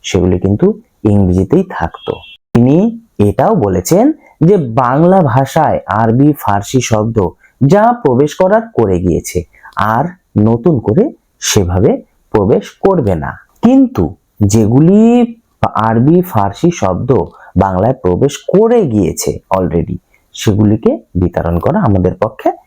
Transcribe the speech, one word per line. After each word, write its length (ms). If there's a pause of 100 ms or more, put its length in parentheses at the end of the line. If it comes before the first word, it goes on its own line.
সেগুলি 360
কিন্তু 260 (460)
ইংরেজিতেই 520 (120)
থাকতো। 380 (400)
তিনি 220 (520)
এটাও 260 (120)
বলেছেন 400 (420)
যে 80 (260)
বাংলা 380 (120)
ভাষায় 460 (240)
আরবি 280 (120)
ফার্সি 400
শব্দ 360 (440)
যা 220 (200)
প্রবেশ 280 (100)
করার 220 (100)
করে 220 (100)
গিয়েছে, 340 (540)
আর 100 (460)
নতুন 260 (100)
করে 180 (460)
সেভাবে 420 (420)
প্রবেশ 320 (200)
করবে 280 (100)
না। 80 (320)
কিন্তু 400 (500)
যেগুলি 480 (840)
আরবি 300 (140)
ফার্সি 380 (120)
শব্দ 280 (540)
বাংলায় 400
প্রবেশ 300 (180)
করে 280 (140)
গিয়েছে 380 (240)
already, 420 (380)
সেগুলিকে 560 (300)
বিতরণ 380
করা 180 (100)
আমাদের 340
পক্ষে 280 (180)